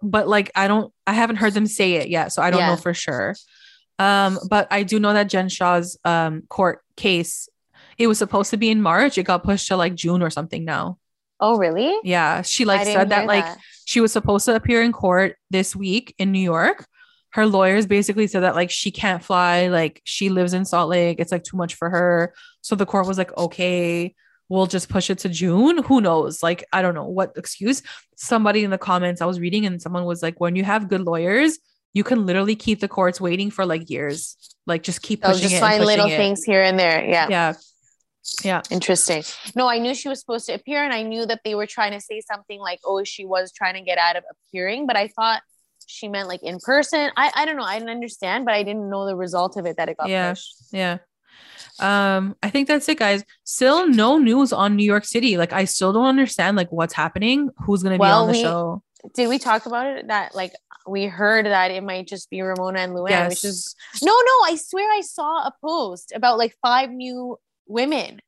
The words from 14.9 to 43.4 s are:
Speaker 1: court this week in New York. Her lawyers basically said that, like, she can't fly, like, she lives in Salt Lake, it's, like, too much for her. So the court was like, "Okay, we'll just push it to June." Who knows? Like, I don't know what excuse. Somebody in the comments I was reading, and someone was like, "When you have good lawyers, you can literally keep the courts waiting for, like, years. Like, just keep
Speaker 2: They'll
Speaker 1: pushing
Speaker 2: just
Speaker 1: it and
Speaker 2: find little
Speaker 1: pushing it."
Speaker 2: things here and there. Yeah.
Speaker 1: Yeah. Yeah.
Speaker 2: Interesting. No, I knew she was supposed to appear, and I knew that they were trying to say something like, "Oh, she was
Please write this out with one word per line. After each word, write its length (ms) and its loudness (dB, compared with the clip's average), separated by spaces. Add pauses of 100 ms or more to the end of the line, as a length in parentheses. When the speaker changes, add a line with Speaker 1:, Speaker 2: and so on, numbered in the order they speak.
Speaker 1:
court 440 2 (140)
this 260 -2
week 420 -4
in 140 0
New 100 2
York. 440 0 (460)
Her 140 2
lawyers 400 4
basically 420 2
said 160 0
that, 120 2
like, 160 0
she 200 -4
can't 320 -2
fly, 440 2
like, 360 0
she 260 -4
lives 240 0
in 120 -2
Salt 240 0
Lake, 300 0
it's, 120 -4
like, 120 -4
too 140 -8
much 180 -4
for 140 -6
her. 440 2 (280)
So 140 -4
the 120 0
court 200 0
was 100 -4
like, 200 -4
"Okay, 760 -2 (340)
we'll 160 2
just 240 -4
push 220 -2
it 80 -4
to 100 -4
June." 540 2
Who 180 4
knows? 420 0
Like, 300 -2
I 80 2
don't 140 0
know 120 -8
what 300 -4
excuse. 460 -4 (340)
Somebody 460 2
in 80 -2
the 80 -2
comments 420 -2
I 60 0
was 120 -2
reading, 260 -2
and 160 -4
someone 240 -4
was 180 -4
like, 180 -4
"When 140 0
you 80 0
have 260 -2
good 120 0
lawyers, 560 0 (360)
you 100 2
can 220 0
literally 300 0
keep 260 -2
the 60 -4
courts 340 0
waiting 300 -2
for, 140 -4
like, 240 -4
years. 460 -8 (300)
Like, 180 -2
just 200 -6
keep 180 -4
Speaker 2:
They'll 100 4
Speaker 1:
pushing 180 2
Speaker 2:
just 40 0
Speaker 1:
it 100 2
and 80 6
Speaker 2:
find 140 4
little 200 4
Speaker 1:
pushing 140 0
it." 40 4
Speaker 2:
things 200 0
here 200 4
and 160 2
there. 280 2
Yeah. 220 2
Speaker 1:
Yeah. 240 2 (880)
Yeah. 180 -2 (100)
Speaker 2:
Interesting. 520 0 (320)
No, 120 2
I 120 0
knew 160 -4
she 140 -10
was 100 -6
supposed 280 -8
to 60 -6
appear, 300 -4
and 100 -2
I 100 -4
knew 240 -6
that 180 -4
they 100 -6
were 120 -4
trying 260 -4
to 80 -12
say 200 -12
something 380 -14
like, 240 -8
"Oh, 200 -4
she 220 -12
was 260 -4